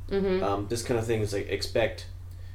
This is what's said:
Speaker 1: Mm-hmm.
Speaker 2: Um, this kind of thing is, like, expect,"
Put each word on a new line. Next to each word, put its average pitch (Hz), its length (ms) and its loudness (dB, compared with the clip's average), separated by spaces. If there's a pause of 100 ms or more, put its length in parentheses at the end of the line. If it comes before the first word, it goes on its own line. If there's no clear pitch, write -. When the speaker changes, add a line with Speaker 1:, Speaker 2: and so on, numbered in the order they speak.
Speaker 1:
Mm-hmm. 190 340 2
Speaker 2:
Um, - 260 0
this 117 140 0
kind 120 160 2
of 110 60 0
thing 113 160 2
is, 101 100 0
like, 101 180 -2
expect," - 580 0 (480)